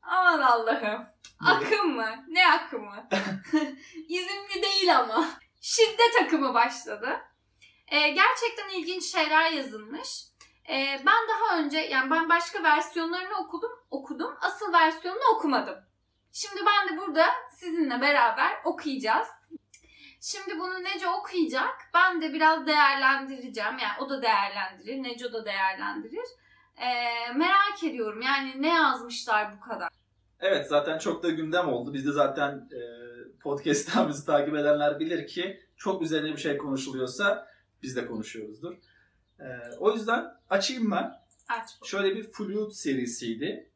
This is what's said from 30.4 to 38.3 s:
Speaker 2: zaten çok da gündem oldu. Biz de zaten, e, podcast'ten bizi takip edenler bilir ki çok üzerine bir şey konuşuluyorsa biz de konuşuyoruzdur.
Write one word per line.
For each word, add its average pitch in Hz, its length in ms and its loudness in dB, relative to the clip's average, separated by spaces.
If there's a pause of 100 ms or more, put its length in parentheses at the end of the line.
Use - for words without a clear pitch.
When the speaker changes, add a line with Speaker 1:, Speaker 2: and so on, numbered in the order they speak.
Speaker 2:
zaten 156 300 2
çok - 260 -4
da 170 60 2
gündem 160 400 0
oldu. 135 240 -4
Biz 135 140 -4
de 147 40 0
zaten, 143 600 0
e, 135 80 -12 (600)
podcast'ten 143 680 0
bizi 139 160 -8
takip 151 300 2
edenler 147 440 2
bilir 160 280 -4
ki 190 320 -6 (180)
çok 185 240 -4
üzerine 156 300 -2
bir 147 100 -6
şey 143 160 -2
konuşuluyorsa 135 880 -4 (340)
biz 127 140 -10
de 117 120 -6
konuşuyoruzdur. 110 640 -12 (680)